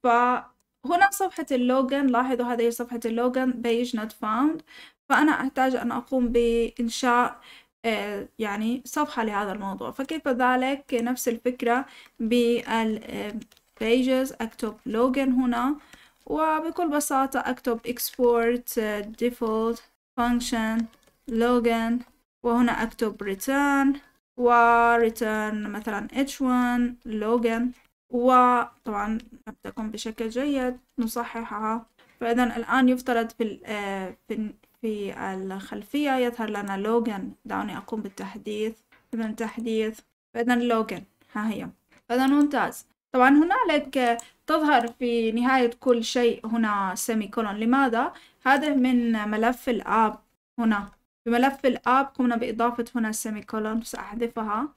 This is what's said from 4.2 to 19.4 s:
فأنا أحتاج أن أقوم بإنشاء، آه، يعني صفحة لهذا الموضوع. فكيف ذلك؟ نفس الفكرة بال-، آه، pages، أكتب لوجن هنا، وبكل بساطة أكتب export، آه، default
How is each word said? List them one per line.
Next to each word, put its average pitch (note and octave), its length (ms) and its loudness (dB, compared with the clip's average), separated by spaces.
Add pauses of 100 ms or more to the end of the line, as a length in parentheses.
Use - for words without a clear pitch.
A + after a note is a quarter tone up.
فأنا C#4 240 4
أحتاج C4 440 0
أن A#3+ 160 -4
أقوم B3 360 -2
بإنشاء، A#3 1120 0 (440)
آه، G3+ 440 -4 (100)
يعني A3 460 -2
صفحة D4 400 -4
لهذا G3+ 280 -2
الموضوع. G3 380 -6
فكيف C#4+ 380 -6
ذلك؟ B3+ 560 0 (100)
نفس B3 340 -2
الفكرة A#3+ 580 -2 (340)
بال-، A3+ 840 0
آه، G#3 280 -8 (480)
pages، B3+ 600 2
أكتب A3 340 -6 (120)
لوجن B3+ 460 0
هنا، B3 440 0 (500)
وبكل D#4+ 600 0
بساطة C#4 520 0
أكتب B3 480 -2
export، A#3+ 920 0
آه، G#3+ 340 -4 (120)
default A3+ 540 -2 (420)